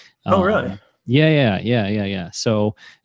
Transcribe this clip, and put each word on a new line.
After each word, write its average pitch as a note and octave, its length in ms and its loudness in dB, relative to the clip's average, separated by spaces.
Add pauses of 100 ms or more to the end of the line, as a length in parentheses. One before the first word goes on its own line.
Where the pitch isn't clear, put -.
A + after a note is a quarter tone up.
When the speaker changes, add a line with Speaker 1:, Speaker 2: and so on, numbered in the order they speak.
(280)
Speaker 1:
Oh, F#3 160 2
really? F3+ 260 0
Speaker 2:
um, G2+ 100 -12 (280)
yeah, D3 220 4
yeah, B2 300 2
yeah, G#2+ 280 0
yeah, G#2 180 -2
yeah. F#2 260 -6
So G#2+ 440 -2 (300)